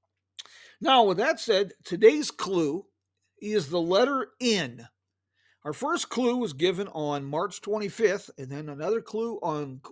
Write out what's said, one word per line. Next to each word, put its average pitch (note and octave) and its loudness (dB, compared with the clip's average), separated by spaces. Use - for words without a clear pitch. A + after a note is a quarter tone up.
Now, B3+ 6
with F#3+ 4
that C4+ 0
said, G3 0
today's A#3 6
clue F3 -2
is G#3 -2
the F3 0
letter A#3+ 0
N. D#3+ -2
Our D3 -6
first D4 -4
clue B3 0
was A3+ -2
given F3 -2
on D3 -4
March E3 -4
twenty-fifth, G3+ -2
and C3+ -10
then D3 -10
another D#3+ -2
clue A3+ -6
on C#3+ -6